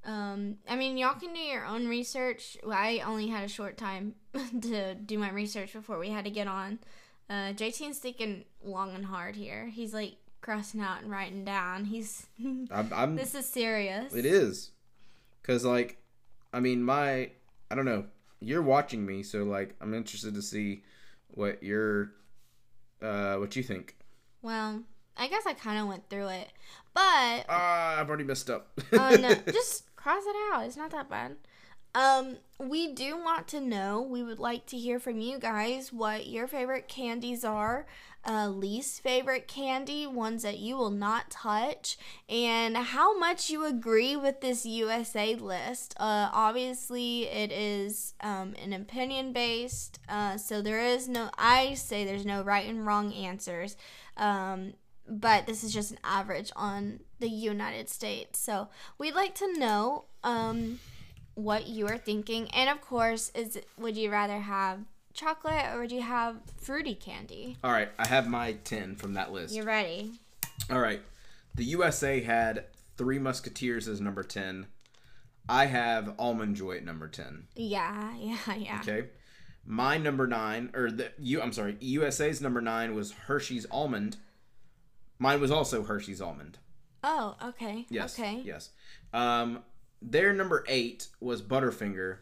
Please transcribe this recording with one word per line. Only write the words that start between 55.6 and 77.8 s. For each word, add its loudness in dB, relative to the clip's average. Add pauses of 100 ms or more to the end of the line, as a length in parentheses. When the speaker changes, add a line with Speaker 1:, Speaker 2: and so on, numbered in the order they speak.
Speaker 1:
is -2
just 0
an -12
average 0
on -4 (180)
the 0
United -2
States. -4
So -2 (280)
we'd -2
like 4
to 0
know, 2 (180)
um, 0 (560)
what 0
you 0
are 0
thinking. -2
And 6
of 2
course, 2
is, -2 (200)
would -2
you 2
rather 2
have 0 (340)
chocolate 0
or -2
would -2
you -2
have 0 (240)
fruity -2
candy? -10
Speaker 2:
All 4
right, 4 (100)
I 2
have 4
my 0 (120)
ten -6
from -6
that -2
list. -6
Speaker 1:
You -4
ready? -2 (580)
Speaker 2:
All 4
right. 4 (540)
The 0
U 4
S 2
A 4
had 2 (320)
Three 2
Musketeers 0
as -2
number -2
ten. -4 (800)
I 8
have 2
Almond 2
Joy -4
at -8
number -8
ten. -12 (100)
Speaker 1:
Yeah, -4